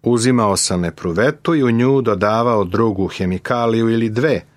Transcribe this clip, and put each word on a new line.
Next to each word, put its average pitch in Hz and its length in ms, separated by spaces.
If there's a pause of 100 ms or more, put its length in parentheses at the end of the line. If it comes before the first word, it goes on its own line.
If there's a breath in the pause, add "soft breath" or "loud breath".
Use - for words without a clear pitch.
Uzimao 117 560
sam 90 280
epruvetu 98 680
i 143 80
u 120 80
nju 127 300
dodavao 110 600
drugu 95 440
hemikaliju 113 800
ili 113 200
dve 120 320 (160)